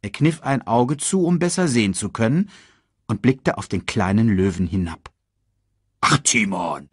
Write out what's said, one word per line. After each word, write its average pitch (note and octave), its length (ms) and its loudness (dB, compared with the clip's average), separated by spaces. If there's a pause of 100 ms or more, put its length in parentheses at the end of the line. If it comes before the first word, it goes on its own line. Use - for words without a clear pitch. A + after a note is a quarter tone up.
Er G2+ 80 -8
kniff D#3 320 0
ein C3+ 240 -2
Auge B2 300 2
zu, F#3+ 280 0
um E3+ 140 2
besser F3 300 0
sehen A2+ 260 2
zu G#2 160 -6
können, C#3 400 0 (560)
und G#2+ 160 -4
blickte C3+ 360 0
auf G#2 100 -10
den F#2+ 180 -4
kleinen G#2 420 2
Löwen F#2 380 2
hinab. E2+ 440 -4 (920)
Ach, - 180 2
Timon F2+ 760 -2